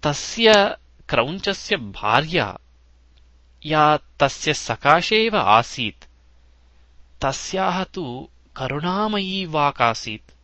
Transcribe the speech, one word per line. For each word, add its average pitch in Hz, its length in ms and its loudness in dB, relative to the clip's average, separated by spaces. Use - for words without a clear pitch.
तस्य 208 720 2
क्रौञ्चस्य 147 680 -2
भार्या, 117 800 -2
या 151 320 4
तस्य - 560 -2
सकाशे 175 720 2
एव 214 120 -2
आसीत्, 110 680 2
तस्याः 185 640 -2
तु 139 460 -12
करुणामयी 190 920 -4
वाक् 147 360 0
आसीत्। 113 500 -2